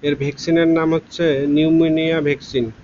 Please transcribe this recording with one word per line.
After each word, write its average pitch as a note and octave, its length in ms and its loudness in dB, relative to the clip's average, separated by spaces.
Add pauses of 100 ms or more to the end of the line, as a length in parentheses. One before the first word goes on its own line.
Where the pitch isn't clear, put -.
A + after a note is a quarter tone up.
এর D3 140 -2
ভ্যাকসিনের D3 520 0
নাম D#3+ 260 2
হচ্ছে D#3 540 -2
নিউমোনিয়া D#3+ 720 2
ভ্যাকসিন C3+ 500 -4 (120)